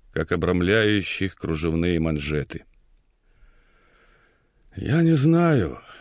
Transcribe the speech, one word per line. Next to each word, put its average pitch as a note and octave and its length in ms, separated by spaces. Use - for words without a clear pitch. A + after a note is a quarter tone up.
как D#2+ 180
обрамляющие F#2 960
их - 80
кружевные E2 640
манжеты. D2+ 640
«Я D#3 280
не E3 100
знаю, D3+ 680